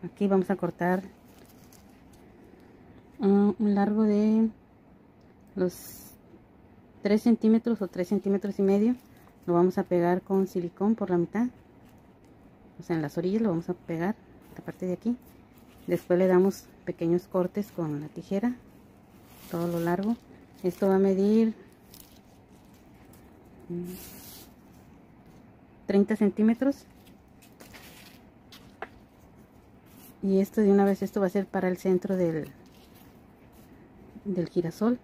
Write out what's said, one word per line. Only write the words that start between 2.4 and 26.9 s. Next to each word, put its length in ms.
ah, 380
un 160
largo 300
de 440
los 560
tres 200
centímetros 600
o 60
tres 180
centímetros 540
y 20
medio. 320
Lo 60
vamos 240
a 60
pegar 400
con 240
silicón 480
por 160
la 80
mitad, 300
o 20
sea, 140
en 60
las 160
orillas 240
lo 80
vamos 180
a 60
pegar, 420
esta 140
parte 240
de 80
aquí. 240
Después 320
le 80
damos 380
pequeños 400
cortes 440
con 300
la 80
tijera, 480
todo 180
lo 120
largo. 360
Esto 260
va 60
a 40
medir, 560
mm, 240
treinta 280
centímetros. 680